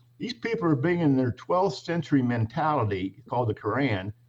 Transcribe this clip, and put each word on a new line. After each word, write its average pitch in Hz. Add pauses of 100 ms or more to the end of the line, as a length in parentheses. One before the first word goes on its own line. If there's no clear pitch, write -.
(200)
these 185
people 220
are 156
bringing 165
their 127
twelfth 185
century 165
mentality 120
called 120
the 107
Quran 104 (180)